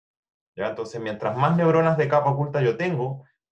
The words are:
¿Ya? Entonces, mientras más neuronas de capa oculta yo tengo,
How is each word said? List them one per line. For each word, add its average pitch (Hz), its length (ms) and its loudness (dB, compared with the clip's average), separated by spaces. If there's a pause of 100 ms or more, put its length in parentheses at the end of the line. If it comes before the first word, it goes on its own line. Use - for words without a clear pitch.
(560)
¿Ya? 98 120 -4
Entonces, 113 320 -8
mientras 107 360 -6
más 151 200 2
neuronas 165 420 4
de 139 100 2
capa 143 220 2
oculta 139 320 -2
yo 117 140 2
tengo, 135 480 -4 (280)